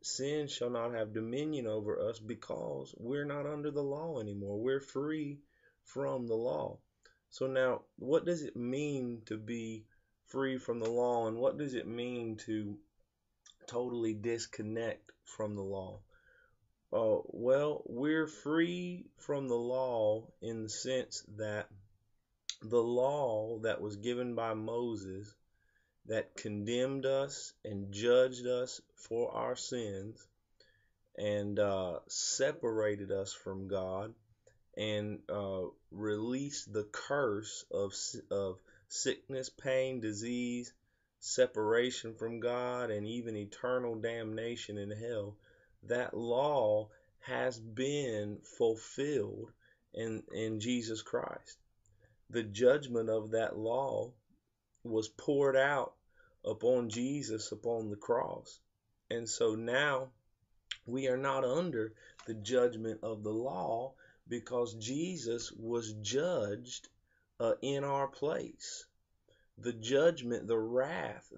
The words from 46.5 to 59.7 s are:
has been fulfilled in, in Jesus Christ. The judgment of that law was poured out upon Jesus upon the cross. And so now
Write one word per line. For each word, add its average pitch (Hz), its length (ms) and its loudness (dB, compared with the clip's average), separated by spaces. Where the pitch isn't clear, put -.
has 123 380 -2
been 113 800 -2
fulfilled 113 920 0
in, 110 280 -4
in 110 280 -2
Jesus 113 420 0
Christ. - 560 -6
The 113 140 0
judgment 120 640 4
of 110 240 0
that 113 260 0
law 117 540 0
was 110 240 0
poured 139 480 4
out 135 380 4
upon 117 440 4
Jesus 120 640 -2
upon 110 400 -2
the 104 60 -4
cross. - 640 -2
And 117 180 -2
so 110 280 4
now 131 540 2